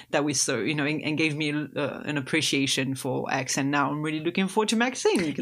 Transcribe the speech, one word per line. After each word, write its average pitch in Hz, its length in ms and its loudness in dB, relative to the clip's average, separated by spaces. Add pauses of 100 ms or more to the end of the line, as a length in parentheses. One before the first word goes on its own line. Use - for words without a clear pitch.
(120)
that 147 140 2
we 147 80 0
saw, 131 240 0
you 117 180 0
know, 151 100 0
and, 151 180 -2
and 151 140 -2
gave 156 200 0
me, 151 160 -2
uh, 147 500 -4
an 147 140 -4
appreciation 135 800 0
for 135 360 -4
X. 135 260 -2
And 139 140 2
now 143 200 2
I'm 147 100 -4
really 156 180 -2
looking 175 300 0
forward 214 200 2
to 226 60 2
Maxine, 254 440 2
'cause 180 40 2
I'm 156 180 0